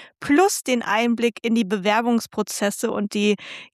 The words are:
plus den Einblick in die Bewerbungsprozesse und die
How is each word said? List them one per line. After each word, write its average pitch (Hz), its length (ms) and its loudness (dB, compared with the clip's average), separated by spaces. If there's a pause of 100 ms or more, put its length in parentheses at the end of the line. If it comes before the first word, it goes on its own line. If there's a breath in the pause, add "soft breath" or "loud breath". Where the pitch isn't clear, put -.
(200 loud breath)
plus 349 440 2
den 247 200 0
Einblick 226 600 0
in 233 120 0
die 233 80 4
Bewerbungsprozesse 214 800 0
und 208 720 -4
die 208 220 2 (380 loud breath)